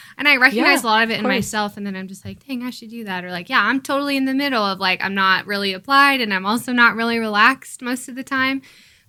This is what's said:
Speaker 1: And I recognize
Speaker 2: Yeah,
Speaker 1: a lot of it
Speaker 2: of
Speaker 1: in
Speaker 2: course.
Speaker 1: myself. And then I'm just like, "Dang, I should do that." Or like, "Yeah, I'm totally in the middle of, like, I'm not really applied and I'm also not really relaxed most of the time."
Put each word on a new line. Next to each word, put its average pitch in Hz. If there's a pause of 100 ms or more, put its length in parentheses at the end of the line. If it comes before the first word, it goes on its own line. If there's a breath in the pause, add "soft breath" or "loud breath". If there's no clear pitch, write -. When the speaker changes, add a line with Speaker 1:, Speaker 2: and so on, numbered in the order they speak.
(180 loud breath)
Speaker 1:
And 277
I 285
recognize 254
Speaker 2:
Yeah, 220
Speaker 1:
a 226
lot 220
of 226
it 220
Speaker 2:
of -
Speaker 1:
in 214
Speaker 2:
course. 254
Speaker 1:
myself. 208
And 202
then 196
I'm 190
just 196
like, 196
"Dang, 247
I 254
should 233
do 233
that." 185
Or 180
like, 180
"Yeah, 254
I'm 254
totally 285
in 269
the 262
middle 262
of, 190
like, 185
I'm 190
not 190
really 202
applied 277
and 208
I'm 190
also 226
not 233
really 233
relaxed 226
most 254
of 247
the 262
time." 269 (460 loud breath)